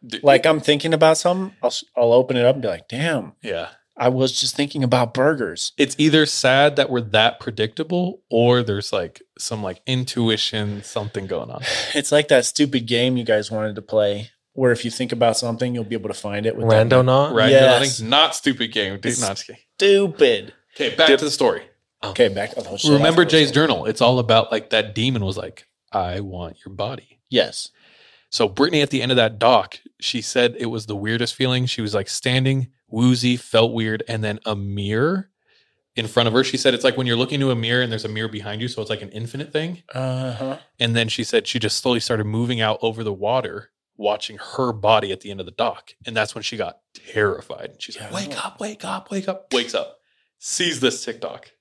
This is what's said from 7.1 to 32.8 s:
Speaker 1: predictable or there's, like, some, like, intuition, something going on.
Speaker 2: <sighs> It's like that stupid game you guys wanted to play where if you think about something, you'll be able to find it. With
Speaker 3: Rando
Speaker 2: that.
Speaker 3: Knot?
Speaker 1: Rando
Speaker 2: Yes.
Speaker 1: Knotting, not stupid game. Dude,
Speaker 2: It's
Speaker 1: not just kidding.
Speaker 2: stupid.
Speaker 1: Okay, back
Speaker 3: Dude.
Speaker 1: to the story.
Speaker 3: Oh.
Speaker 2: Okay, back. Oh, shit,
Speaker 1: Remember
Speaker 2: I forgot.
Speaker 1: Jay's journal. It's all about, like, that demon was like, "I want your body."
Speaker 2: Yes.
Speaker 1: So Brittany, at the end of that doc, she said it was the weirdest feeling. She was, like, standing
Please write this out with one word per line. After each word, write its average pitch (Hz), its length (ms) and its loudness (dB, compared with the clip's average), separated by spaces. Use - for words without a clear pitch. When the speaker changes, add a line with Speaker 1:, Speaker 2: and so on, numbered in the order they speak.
Speaker 1:
predictable 156 800 -4
or 120 320 4
there's, 101 300 -4
like, 90 280 -6
some, 110 200 -8
like, 92 260 -8
intuition, 113 1000 -2
something 107 420 -8
going 95 240 -6
on. 131 120 -12
Speaker 2:
<sighs> - 180 -6
It's 143 160 -2
like 147 160 4
that 131 160 6
stupid 135 420 0
game 123 300 0
you 120 80 -2
guys 107 260 0
wanted 107 240 -4
to 104 80 -12
play 104 480 -2
where 131 200 2
if 117 120 -2
you 117 80 -4
think 127 200 -6
about 117 240 2
something, 120 380 -4
you'll 120 100 -4
be 107 120 -8
able 104 120 -8
to 101 60 -8
find 104 320 -8
it. 113 100 -2
With 110 100 -2
Speaker 3:
Rando 113 240 6
Speaker 2:
that. 127 140 6
Speaker 3:
Knot? 135 280 4
Speaker 1:
Rando 110 180 4
Speaker 2:
Yes. 131 500 6
Speaker 1:
Knotting, 113 100 -6
not 147 260 4
stupid 117 360 -2
game. 101 220 -2
Dude, 98 120 -8
Speaker 2:
It's 120 140 -2
Speaker 1:
not 107 160 -2
just - 120 -14
kidding. - 140 -20
Speaker 2:
stupid. 165 760 4
Speaker 1:
Okay, 127 200 -4
back 160 120 6
Speaker 3:
Dude. 139 120 6
Speaker 1:
to 151 40 -4
the 147 80 -2
story. 123 300 0
Speaker 3:
Oh. 101 80 -8
Speaker 2:
Okay, 110 180 4
back. 101 280 -6
Oh, 104 200 -10
shit, 151 160 0
Speaker 1:
Remember 160 300 4
Speaker 2:
I - 20 8
forgot. 151 60 -4
Speaker 1:
Jay's 151 200 4
journal. 135 340 0
It's 110 160 -2
all 123 200 4
about, 113 320 2
like, 110 180 -4
that 107 240 0
demon 113 300 -2
was 95 120 -4
like, 92 300 -12
"I 92 280 -4
want 90 440 -12
your 95 100 -18
body." 117 460 -10
Speaker 2:
Yes. - 400 -2
Speaker 1:
So - 180 0
Brittany, 147 340 2
at 139 80 0
the 135 100 -2
end 123 100 -2
of 127 60 2
that 113 220 2
doc, 113 400 4
she - 200 -6
said 120 380 0
it 120 80 -6
was 113 200 -6
the 107 100 -8
weirdest 113 380 -4
feeling. 127 320 0
She - 140 -6
was, 104 140 -4
like, 101 140 -2
standing 131 600 0